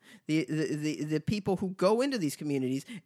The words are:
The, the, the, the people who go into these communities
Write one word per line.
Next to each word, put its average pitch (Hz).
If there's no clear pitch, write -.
The, 156
the, 151
the, 147
the 151
people 202
who 185
go 202
into 269
these 151
communities 135